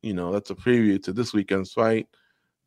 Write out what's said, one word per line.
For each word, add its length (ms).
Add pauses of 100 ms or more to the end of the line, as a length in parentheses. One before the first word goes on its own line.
you 100
know, 180
that's 200
a 40
preview 500
to 100
this 180
weekend's 400
fight. 340 (600)